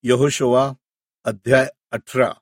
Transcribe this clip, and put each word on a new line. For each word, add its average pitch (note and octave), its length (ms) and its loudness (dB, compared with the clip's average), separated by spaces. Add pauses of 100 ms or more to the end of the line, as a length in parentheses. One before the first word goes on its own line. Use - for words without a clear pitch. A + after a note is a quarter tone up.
यहोशुवा C3 680 0 (540)
अध्याय B2 440 0 (220)
अठरा. A#2+ 400 -4 (100)